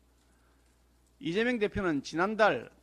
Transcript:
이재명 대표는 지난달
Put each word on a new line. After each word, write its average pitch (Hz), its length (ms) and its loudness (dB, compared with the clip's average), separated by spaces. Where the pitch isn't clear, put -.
이재명 226 400 -2
대표는 190 440 -2
지난달 190 680 0